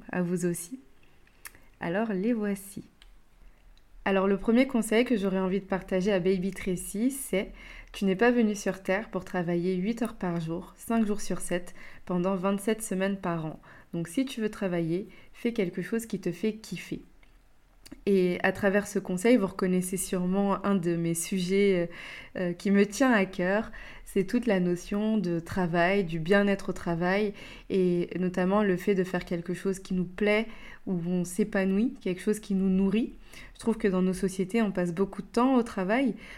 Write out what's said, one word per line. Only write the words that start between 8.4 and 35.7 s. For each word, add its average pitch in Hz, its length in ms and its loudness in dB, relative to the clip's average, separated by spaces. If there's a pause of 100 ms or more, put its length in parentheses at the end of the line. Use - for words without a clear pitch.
sur 190 280 -4
Terre 196 260 -2
pour 180 160 -6
travailler 175 520 -2
huit 226 260 -2
heures 220 140 -4
par 175 220 -2
jour, 165 380 -6
cinq 226 300 0
jours 208 160 -2
sur - 180 -2
sept, 180 340 -4 (300)
pendant 180 300 0
vingt-sept 196 480 0
semaines 190 340 -2
par 170 300 -4
an. 151 140 -10 (340)
Donc, 170 120 -4
si 262 200 -2
tu 240 160 -8
veux 214 80 0
travailler, 175 580 -2 (240)
fais 233 220 -4
quelque 185 260 -2
chose 226 240 -2
qui 196 160 -6
te 185 100 -4
fait 214 260 -2
kiffer. - 440 -10 (1040)
Et 185 380 2
à 190 100 4
travers 202 340 2
ce - 120 -4
conseil, 190 400 4
vous 190 80 0
reconnaissez 185 500 0
sûrement 190 680 0
un 202 100 2
de 175 200 0
mes 170 200 0
sujets, 185 720 2 (480)
euh, 185 40 -4
euh, 175 120 -2
qui 185 180 -2
me 202 140 8
tient 254 260 2
à 208 140 6
cœur, 190 480 0 (320)
c'est 196 200 0
toute 240 220 0
la 190 140 4
notion 202 580 0
de 175 220 0
travail, 180 640 2
du 165 140 -4
bien-être 196 520 4
au - 20 0
travail, 185 600 0 (380)
et 180 480 2
notamment 185 440 2
le 185 140 2
fait 202 180 2
de 185 100 2
faire 180 200 -4
quelque 175 300 -4
chose 185 240 -4
qui 190 160 -6
nous 180 100 0
plaît, 208 420 0 (400)
où 190 200 -2
on 180 180 0
s'épanouit, 202 760 0
quelque 185 220 -4
chose 214 180 0
qui 202 140 -4
nous 190 140 2
nourrit. 196 460 2 (400)
Je - 60 -18
trouve 220 180 0
que 220 100 2
dans 185 140 2
nos 185 120 2
sociétés, 190 480 -2
on 196 100 0
passe 175 220 -2
beaucoup 196 280 -2
de - 40 -14
temps 254 300 2
au 233 60 4
travail. 226 520 0 (240)